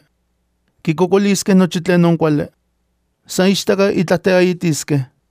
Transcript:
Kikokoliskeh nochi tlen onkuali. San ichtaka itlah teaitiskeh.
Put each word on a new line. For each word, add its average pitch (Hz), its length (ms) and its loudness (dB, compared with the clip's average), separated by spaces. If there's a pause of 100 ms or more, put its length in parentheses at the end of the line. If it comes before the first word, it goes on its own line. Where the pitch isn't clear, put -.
(840)
Kikokoliskeh 190 720 0
nochi 185 260 2
tlen 175 240 2
onkuali. 160 420 0 (800)
San 185 240 0
ichtaka 196 400 0
itlah 180 280 -2
teaitiskeh. 180 840 0 (280)